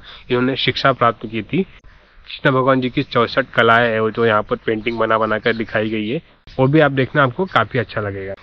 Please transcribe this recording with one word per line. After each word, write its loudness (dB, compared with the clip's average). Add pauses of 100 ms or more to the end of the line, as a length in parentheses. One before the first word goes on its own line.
(300)
इन्होंने 0
शिक्षा 0
प्राप्त -2
की -8
थी। -2
कृष्ण -8
भगवान 2
जी -2
की -2
चौसठ 0 (100)
कलाएं 4
हैं, 0
वो 0
जो 0
यहाँ 2
पर -6
painting -4
बना 2
बना 0
कर 0
दिखाई -4
गई -4
है, -6 (380)
वो 4
भी 4
आप 4
देखना, 0
आपको -2
काफ़ी -2
अच्छा -6
लगेगा। -8